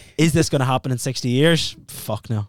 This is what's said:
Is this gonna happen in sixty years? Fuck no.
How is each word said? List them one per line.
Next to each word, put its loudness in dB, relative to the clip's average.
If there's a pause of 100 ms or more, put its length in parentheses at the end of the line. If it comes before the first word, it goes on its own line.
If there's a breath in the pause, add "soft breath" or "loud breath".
(180)
Is 4
this 2
gonna 0
happen -2
in -2
sixty -4
years? 2 (120)
Fuck -10
no. 0